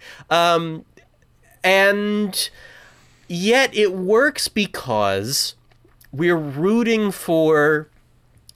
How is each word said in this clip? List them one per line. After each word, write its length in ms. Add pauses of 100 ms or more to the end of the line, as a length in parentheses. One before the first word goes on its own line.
(300)
Um, 560 (800)
and 840 (800)
yet 480
it 180
works 540
because 1080 (560)
we're 260
rooting 760
for 760 (680)